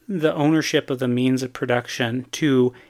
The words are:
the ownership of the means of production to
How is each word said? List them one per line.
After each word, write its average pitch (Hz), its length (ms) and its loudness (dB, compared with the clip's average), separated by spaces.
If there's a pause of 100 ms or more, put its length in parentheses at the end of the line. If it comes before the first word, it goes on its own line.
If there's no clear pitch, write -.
the 156 260 0
ownership 151 560 0
of 131 80 -4
the 127 100 -2
means 127 340 2
of 127 100 -8
production 123 800 -4
to 131 400 2 (180)